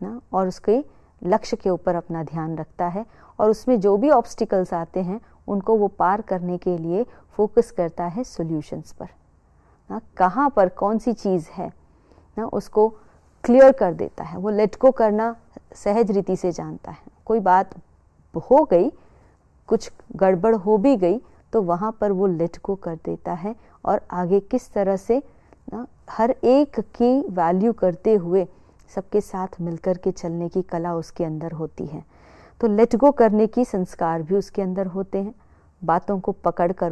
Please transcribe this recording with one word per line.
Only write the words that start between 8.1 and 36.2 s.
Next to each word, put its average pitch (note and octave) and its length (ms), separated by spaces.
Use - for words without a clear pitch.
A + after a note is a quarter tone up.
solutions D#3+ 680
पर, - 160
ना। G3+ 100
कहाँ G#3+ 320
पर G3 220
कौन G#3 260
सी A#3 160
चीज़ F#3 360
है, E3 220
ना, A3 80
उसको G#3+ 420
clear C4+ 280
कर G3+ 220
देता - 300
है, D#3+ 140
वो G3 120
let G#3 320
go C4 100
करना A3+ 440
सहज G#3 360
रीति F#3+ 240
से F3+ 160
जानता D#3+ 400
है। - 120
कोई A3 140
बात F#3+ 360
हो C4 300
गई, F#3+ 240
कुछ - 220
गड़बड़ F#3+ 400
हो G#3+ 220
भी C4 200
गई, F#3 220
तो A3+ 80
वहाँ F#3 400
पर G#3 100
वो F#3+ 160
let E3+ 380
go G3 100
कर F3+ 200
देता E3+ 380
है F#3+ 220
और G#3 160
आगे F3+ 300
किस - 320
तरह G3 240
से, A#3 240
ना, A#3 180
हर A#3 240
एक C#4 460
की B3 500
value F#3 440
करते F#3+ 420
हुए F3 320
सबके G3+ 300
साथ F#3 400
मिलकर E3+ 360
के F#3 140
चलने E3+ 380
की F#3 120
कला F3 340
उसके E3 280
अंदर D#3+ 280
होती D#3 340
है। D3+ 180
तो A#3 60
let A3 280
go C#4 160
करने A3 360
की A#3+ 180
संस्कार E3+ 560
भी D#3+ 140
उसके G3 260
अंदर F#3 260
होते F#3+ 300
हैं। G3 160
बातों F3+ 380
को G3 140